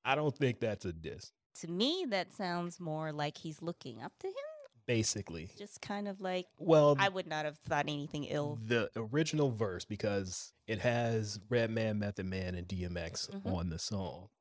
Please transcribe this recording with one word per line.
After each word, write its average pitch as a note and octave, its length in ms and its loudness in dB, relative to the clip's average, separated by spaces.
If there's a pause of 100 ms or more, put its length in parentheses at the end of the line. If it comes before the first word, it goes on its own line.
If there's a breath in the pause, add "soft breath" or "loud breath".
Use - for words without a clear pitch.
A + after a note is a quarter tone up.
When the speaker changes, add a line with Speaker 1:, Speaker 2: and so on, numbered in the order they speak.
Speaker 1:
I C3 120 4
don't D3+ 200 2
think B2 240 2
that's A2 240 -2
a F2+ 80 -2
diss. D#2+ 400 -10 (300)
Speaker 2:
To E3+ 80 -8
me, C#4 400 0
that F#3+ 240 -2
sounds F3 440 -4
more D#3 320 -4
like D3 280 -2
he's D#3 240 -10
looking C3 400 -8
up F3 180 -10
to F#4+ 60 -8
him. F#4+ 80 -6 (520)
Speaker 1:
Basically. G2+ 720 0
Speaker 2:
Just - 240 -14
kind G3+ 280 -6
of G3 120 -8
like, F#3 240 -4 (140)
Speaker 1:
Well, D3+ 400 10
Speaker 2:
I G3 100 6
would F#3 180 -2
not D#3 200 -2
have D3+ 100 -4
thought D3 320 0
anything D3 360 -4
ill. C#3+ 380 -2
Speaker 1:
the A2+ 320 2
original C#3+ 560 2
verse, G#2 360 -2
because G2+ 680 -2 (140)
it G#2+ 140 -2
has A2+ 680 2
Redman, A2+ 500 2
Method G2+ 280 -2
Man, F#2 280 -2
and F2 140 -6
D F#2 160 -2
M F2 140 -4
X - 340 -6
Speaker 2:
Mm-hmm. F#3+ 220 -6
Speaker 1:
on F2 160 0
the D#2+ 80 -4
song. F#2+ 500 -4 (120)